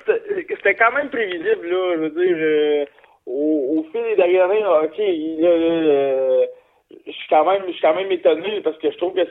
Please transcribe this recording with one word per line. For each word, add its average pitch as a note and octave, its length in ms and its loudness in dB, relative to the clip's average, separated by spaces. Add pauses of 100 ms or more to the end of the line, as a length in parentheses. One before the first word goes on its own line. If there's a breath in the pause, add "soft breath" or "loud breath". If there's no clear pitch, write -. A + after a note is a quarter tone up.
c'était, - 400 -2 (100)
c'était G3 200 0
quand A3+ 180 2
même C#4+ 160 -4
prévisible, F#3+ 580 -4
là. F3+ 280 -2
Je D#3+ 60 -4
veux D#3+ 100 -2
dire, F3 280 0
euh, D3+ 460 0 (400 soft breath)
au, D3 540 -2
au D#3 120 -4
fil A#3 120 -4
des A3+ 120 -2
dernières F#3 300 4
années, G#3+ 180 0 (200)
ok, D#3 160 -6
il D#3+ 420 -2
y E3+ 60 4
a, - 20 6
euh, C#3 960 2 (600 soft breath)
je D3+ 40 -16
suis - 160 -16
quand D#3 160 4
même, F#3+ 240 0
je E3+ 60 -8
suis - 80 -8
quand D#3+ 140 4
même G3 160 -4
étonné F3 520 0
parce D#3 140 -4
que D3+ 140 -2
je - 60 -16
trouve F3+ 180 -4
que F3 160 0